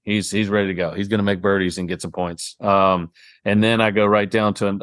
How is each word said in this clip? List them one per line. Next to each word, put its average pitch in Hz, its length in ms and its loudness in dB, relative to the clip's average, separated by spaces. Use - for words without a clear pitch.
He's, 104 260 -2
he's 104 180 0
ready 101 200 0
to 95 60 -2
go. 85 180 -2
He's 98 160 -4
gonna 104 160 0
make 98 180 0
birdies 95 360 0
and 90 100 -6
get 87 120 -6
some 85 120 -8
points. 87 480 -8
Um, 95 500 2
and 104 160 2
then 113 200 2
I 110 100 2
go 104 160 2
right 104 240 2
down 107 240 0
to 101 140 -2
a, 98 140 -2